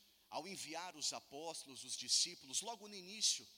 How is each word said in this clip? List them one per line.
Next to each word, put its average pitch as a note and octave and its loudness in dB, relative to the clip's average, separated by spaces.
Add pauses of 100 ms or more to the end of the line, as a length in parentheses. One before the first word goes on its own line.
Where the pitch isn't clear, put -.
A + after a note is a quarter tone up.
(300)
ao C#3+ -4
enviar E3+ -6
os C#3+ 0
apóstolos, C#3 -6
os B2+ -4
discípulos, C3+ 4
logo G#3 -6
no G#3 -10
início, F#3+ 2 (120)